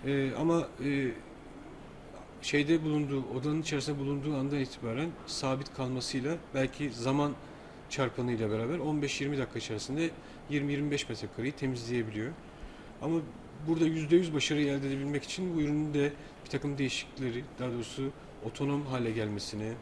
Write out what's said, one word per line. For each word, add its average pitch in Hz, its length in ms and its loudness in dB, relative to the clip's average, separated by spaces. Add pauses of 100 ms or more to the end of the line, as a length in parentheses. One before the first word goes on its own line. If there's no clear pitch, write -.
E, 135 300 2
ama, 165 320 4 (180)
e, 139 260 2 (1300)
şeyde 147 420 4
bulunduğu, 147 420 2 (140)
odanın 151 220 0
içerisinde 143 380 -2
bulunduğu 143 360 0
andan 139 240 2
itibaren 131 500 -2 (180)
sabit 135 460 -2
kalmasıyla 131 640 -2 (160)
belki 135 360 0
zaman 135 440 2 (560)
çarpanıyla 120 600 2
beraber 117 280 0
on 147 220 2
beş 143 200 0
yirmi 139 160 0
dakika 123 220 -2
içerisinde 131 500 0 (400)
yirmi 143 220 2
yirmi 143 200 2
beş 143 180 0
metrekareyi 117 420 -2
temizleyebiliyor. 120 800 0 (680)
Ama 165 180 2 (480)
burada 165 180 6
yüzde 160 300 6
yüz 175 180 8
başarıyı 147 340 4
elde 139 200 2
edebilmek 139 360 0
için 180 320 -2
bu 156 60 4
ürünün 151 320 2
de 143 200 4 (320)
bir - 40 -14
takım 143 280 -2
değişiklikleri, 127 680 0 (160)
daha 123 120 0
doğrusu 120 400 -2 (340)
otonom 143 400 0
hale 123 260 2
gelmesini 107 720 -2